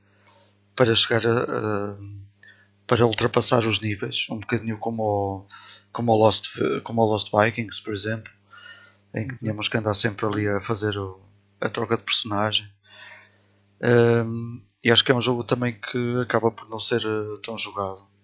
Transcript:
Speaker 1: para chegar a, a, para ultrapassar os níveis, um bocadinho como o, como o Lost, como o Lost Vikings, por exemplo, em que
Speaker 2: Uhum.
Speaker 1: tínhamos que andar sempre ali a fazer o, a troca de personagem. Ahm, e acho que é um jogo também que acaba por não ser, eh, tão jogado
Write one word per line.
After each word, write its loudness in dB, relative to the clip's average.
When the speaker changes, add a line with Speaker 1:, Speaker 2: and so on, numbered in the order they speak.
Speaker 1:
para 6
chegar 2
a, 2
a, -4
para 4
ultrapassar 2
os 0
níveis, -4
um -6
bocadinho -4
como -4
o, -2
como 0
o 6
Lost, 4
como -2
o 4
Lost 0
Vikings, 2
por -8
exemplo, -6
em -4
que -8
Speaker 2:
Uhum. -14
Speaker 1:
tínhamos -4
que 0
andar 0
sempre -2
ali 0
a 0
fazer -2
o, -8
a 0
troca -2
de -6
personagem. -2
Ahm, 2
e 6
acho 6
que 4
é 6
um 0
jogo 0
também 0
que -2
acaba 0
por -14
não -8
ser, 0
eh, -4
tão -8
jogado -6